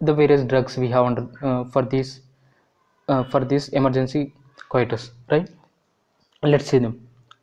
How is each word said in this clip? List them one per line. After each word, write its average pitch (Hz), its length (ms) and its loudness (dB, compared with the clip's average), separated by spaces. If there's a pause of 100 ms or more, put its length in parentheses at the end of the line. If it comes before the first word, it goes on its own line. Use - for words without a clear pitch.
the 151 140 0
various 143 300 4
drugs 127 340 0
we 127 120 -2
have 123 160 2
under, 120 220 -2 (140)
uh, 127 220 -2
for 131 180 0
these, 131 380 -4 (880)
uh, 131 160 0
for 131 200 0
this 139 260 -2
emergency 135 600 0 (360)
coitus, 117 420 -2 (180)
right? 160 220 0 (960)
Let's 147 220 2
see 135 120 2
them. 117 300 -4 (340)